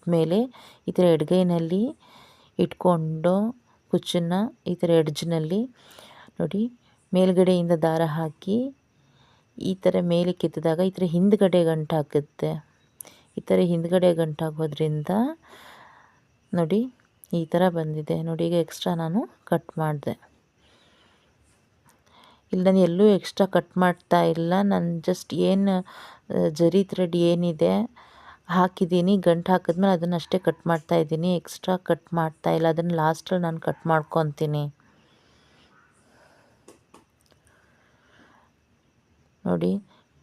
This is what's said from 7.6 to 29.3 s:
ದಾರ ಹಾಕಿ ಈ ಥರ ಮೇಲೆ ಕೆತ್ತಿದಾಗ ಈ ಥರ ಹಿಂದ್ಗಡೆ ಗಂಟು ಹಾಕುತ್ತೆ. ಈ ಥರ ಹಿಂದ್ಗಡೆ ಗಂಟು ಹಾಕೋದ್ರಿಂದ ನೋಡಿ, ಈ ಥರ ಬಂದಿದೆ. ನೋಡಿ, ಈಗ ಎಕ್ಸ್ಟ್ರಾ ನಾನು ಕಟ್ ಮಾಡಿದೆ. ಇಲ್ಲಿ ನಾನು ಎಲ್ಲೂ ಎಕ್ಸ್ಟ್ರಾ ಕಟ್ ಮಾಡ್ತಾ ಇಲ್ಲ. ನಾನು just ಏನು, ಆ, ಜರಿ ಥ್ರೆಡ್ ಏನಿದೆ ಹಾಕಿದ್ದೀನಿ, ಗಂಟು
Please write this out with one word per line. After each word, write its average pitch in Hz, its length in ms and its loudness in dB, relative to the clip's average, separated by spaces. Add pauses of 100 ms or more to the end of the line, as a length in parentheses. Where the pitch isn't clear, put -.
ದಾರ 160 200 2 (140)
ಹಾಕಿ 165 400 -4 (1000)
ಈ - 160 -4
ಥರ 185 220 0 (160)
ಮೇಲೆ 175 200 0
ಕೆತ್ತಿದಾಗ 160 480 -2
ಈ 190 160 0
ಥರ 185 160 -4
ಹಿಂದ್ಗಡೆ 185 520 2
ಗಂಟು 160 320 -2
ಹಾಕುತ್ತೆ. 147 540 -4 (840)
ಈ - 120 -10
ಥರ 190 100 2 (120)
ಹಿಂದ್ಗಡೆ 175 440 2
ಗಂಟು 160 300 -2
ಹಾಕೋದ್ರಿಂದ 156 680 -4 (1400)
ನೋಡಿ, 175 280 0 (520)
ಈ 170 120 -2
ಥರ 170 240 0
ಬಂದಿದೆ. 160 540 -4
ನೋಡಿ, 165 240 -4
ಈಗ 170 180 0
ಎಕ್ಸ್ಟ್ರಾ - 300 -6
ನಾನು 165 260 -4 (240)
ಕಟ್ - 340 -4
ಮಾಡಿದೆ. 151 360 -4 (2500)
ಇಲ್ಲಿ 185 120 -2
ನಾನು 190 240 4
ಎಲ್ಲೂ 180 180 4 (100)
ಎಕ್ಸ್ಟ್ರಾ - 300 -2
ಕಟ್ 180 300 0
ಮಾಡ್ತಾ 180 440 2 (120)
ಇಲ್ಲ. 170 200 -2 (100)
ನಾನು 185 260 0 (120)
just - 320 -4 (120)
ಏನು, 196 320 2
ಆ, - 760 -4
ಜರಿ 170 320 2
ಥ್ರೆಡ್ 175 320 -4 (140)
ಏನಿದೆ 175 440 0 (720)
ಹಾಕಿದ್ದೀನಿ, 180 720 2
ಗಂಟು 170 320 2